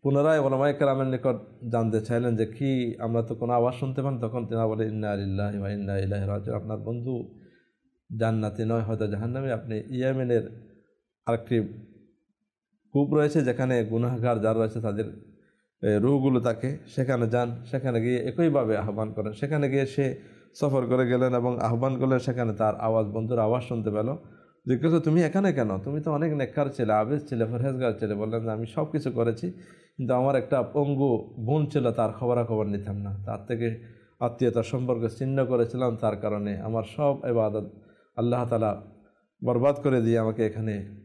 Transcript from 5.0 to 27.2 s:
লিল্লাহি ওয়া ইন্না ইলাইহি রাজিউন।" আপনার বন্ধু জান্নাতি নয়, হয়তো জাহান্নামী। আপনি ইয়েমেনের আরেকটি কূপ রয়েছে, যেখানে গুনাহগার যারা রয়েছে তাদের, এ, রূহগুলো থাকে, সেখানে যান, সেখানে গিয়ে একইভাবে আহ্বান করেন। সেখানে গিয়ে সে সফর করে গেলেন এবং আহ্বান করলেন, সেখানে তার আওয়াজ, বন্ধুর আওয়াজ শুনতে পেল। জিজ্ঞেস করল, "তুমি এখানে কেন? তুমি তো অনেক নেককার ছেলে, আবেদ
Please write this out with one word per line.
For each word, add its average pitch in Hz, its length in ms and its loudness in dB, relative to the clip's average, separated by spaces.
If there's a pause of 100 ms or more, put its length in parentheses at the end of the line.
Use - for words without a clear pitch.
লিল্লাহি 101 420 -2
ওয়া 98 120 -4
ইন্না 98 280 -2
ইলাইহি 98 280 -2
রাজিউন।" 101 300 -4
আপনার 107 220 -6
বন্ধু 120 560 -6 (840)
জান্নাতি 110 440 0
নয়, 113 160 2
হয়তো 107 260 -2
জাহান্নামী। 120 440 -4
আপনি 110 400 -4
ইয়েমেনের 127 520 0 (840)
আরেকটি 117 340 0 (1300)
কূপ 143 220 2
রয়েছে, 147 280 4
যেখানে 123 420 2
গুনাহগার 117 560 0
যারা 110 180 2
রয়েছে 113 220 0
তাদের, 107 240 -2 (800)
এ, 104 160 4
রূহগুলো 131 420 4
থাকে, 123 460 -2
সেখানে 123 420 0
যান, 120 360 0
সেখানে 123 360 0
গিয়ে 123 180 0
একইভাবে 131 580 2
আহ্বান 107 360 -4
করেন। 107 200 -4
সেখানে 143 380 0
গিয়ে 135 160 2
সে 135 340 -2 (340)
সফর 131 320 0
করে 127 220 4
গেলেন 127 260 4
এবং 123 260 0
আহ্বান 120 380 0
করলেন, 131 200 2
সেখানে 120 360 0
তার 107 260 0
আওয়াজ, 110 260 2
বন্ধুর 110 320 -2
আওয়াজ 117 240 2
শুনতে 113 280 -4
পেল। 110 260 -2 (520)
জিজ্ঞেস 131 220 2
করল, 165 100 4
"তুমি 160 220 4
এখানে 180 300 2
কেন? 107 260 0
তুমি 143 220 -4
তো 156 120 -2
অনেক 151 220 0
নেককার 143 320 0 (100)
ছেলে, 107 160 2
আবেদ 113 360 2